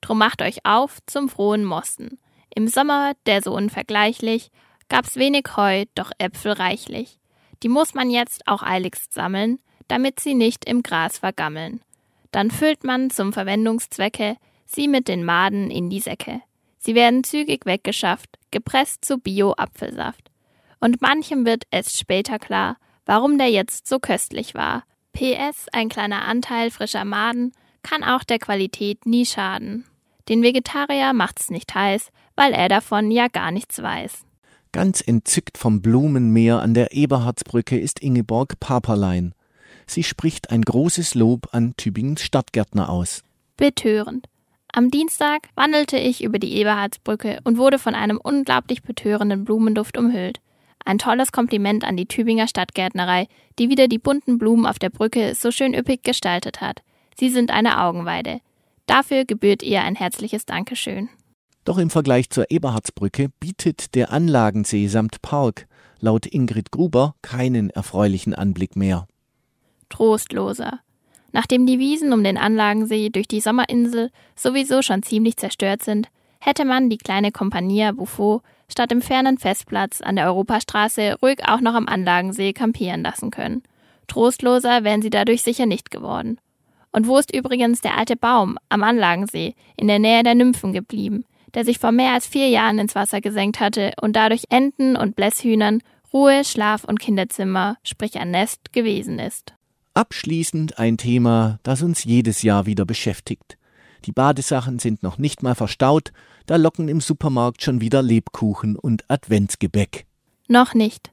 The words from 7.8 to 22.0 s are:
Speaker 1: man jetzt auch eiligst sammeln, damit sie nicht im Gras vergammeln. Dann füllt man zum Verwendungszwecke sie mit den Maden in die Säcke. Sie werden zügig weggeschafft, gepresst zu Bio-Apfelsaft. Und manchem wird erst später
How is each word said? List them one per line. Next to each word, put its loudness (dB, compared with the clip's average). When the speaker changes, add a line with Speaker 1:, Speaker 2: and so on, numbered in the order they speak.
Speaker 1:
man -2
jetzt -4
auch -2
eiligst -6
sammeln, -4
damit -2
sie -2
nicht 2
im -2
Gras -4
vergammeln. -6
Dann 0
füllt 0
man -2
zum -4
Verwendungszwecke -2
sie -2
mit 2
den -2
Maden 0
in -4
die -6
Säcke. -10
Sie -4
werden 6
zügig -4
weggeschafft, -4
gepresst -2
zu -2
Bio-Apfelsaft. -4
Und 2
manchem 0
wird 0
erst -4
später -2